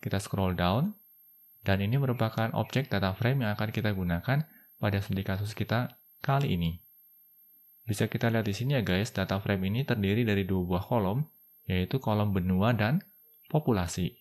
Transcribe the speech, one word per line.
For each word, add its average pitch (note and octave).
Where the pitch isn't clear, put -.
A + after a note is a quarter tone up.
Kita -
scroll F#2+
down, G#2
dan G2
ini A#2+
merupakan A2+
objek C3+
data F#2+
frame B2+
yang G#2
akan G#2+
kita A2
gunakan F#2+
pada G#2
studi G2
kasus G2+
kita A2+
kali C3+
ini. E2
Bisa A2
kita A#2
lihat A2
di G2
sini C3+
ya A#2
guys, F#2
data F#2+
frame G2
ini A2
terdiri G#2+
dari G2+
dua F#2+
buah F2
kolom, A2+
yaitu F#2
kolom G#2+
benua F#2+
dan A#2
populasi. F#2